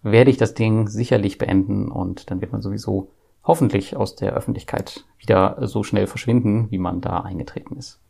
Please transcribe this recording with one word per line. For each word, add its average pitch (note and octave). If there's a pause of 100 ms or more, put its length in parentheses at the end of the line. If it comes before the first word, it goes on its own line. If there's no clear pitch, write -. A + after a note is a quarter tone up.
werde A#2
ich B2
das A2
Ding A2
sicherlich G#2+
beenden G2
und F#2
dann F#2+
wird F#2+
man G#2
sowieso G2 (340)
hoffentlich A#2
aus -
der -
Öffentlichkeit - (140)
wieder F#2+
so G#2+
schnell G2+
verschwinden, A2
wie F#2+
man F2+
da F2+
eingetreten -
ist. -